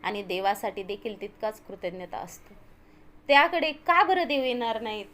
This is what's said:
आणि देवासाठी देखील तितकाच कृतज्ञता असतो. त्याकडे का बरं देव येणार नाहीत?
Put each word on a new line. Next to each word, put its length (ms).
आणि 200
देवासाठी 600
देखील 380
तितकाच 400
कृतज्ञता 560
असतो. 360
त्याकडे 440
का 320
बरं 200
देव 200
येणार 380
नाहीत? 320